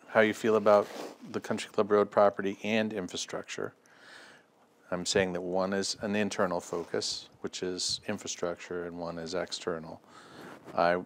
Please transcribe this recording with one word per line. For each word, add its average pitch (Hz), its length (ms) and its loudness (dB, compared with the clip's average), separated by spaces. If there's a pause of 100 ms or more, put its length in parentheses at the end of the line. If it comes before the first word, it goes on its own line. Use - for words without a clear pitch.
how - 120 4
you 110 160 6
feel 110 200 2
about 104 320 6 (440)
the 107 80 -4
Country - 320 -6
Club 104 180 0
Road 104 220 4
property 101 520 4
and 110 300 0
infrastructure. - 800 -6 (1160)
I'm 90 160 -4
saying 92 260 4
that 87 80 -4
one 92 320 0
is 98 280 -2
an 104 140 0
internal 98 460 0
focus, - 680 -4 (120)
which - 220 -8
is 90 440 -2
infrastructure, 87 800 -6
and 87 140 -10
one 85 180 -6
is 82 160 -8
external. 85 680 -6 (760)
I, 87 280 6